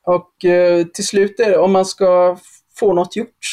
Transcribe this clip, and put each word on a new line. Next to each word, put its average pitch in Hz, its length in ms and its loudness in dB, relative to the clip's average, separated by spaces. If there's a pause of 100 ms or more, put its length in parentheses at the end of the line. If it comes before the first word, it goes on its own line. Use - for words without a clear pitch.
Och, 180 420 -6
eh, 175 400 2
till 196 220 -10
slut 202 320 -2
är 220 100 0
det, 185 80 2
om 180 140 2
man 190 140 2
ska 180 520 0 (420)
få 403 140 0
något 180 220 -4
gjort - 200 -8 (180)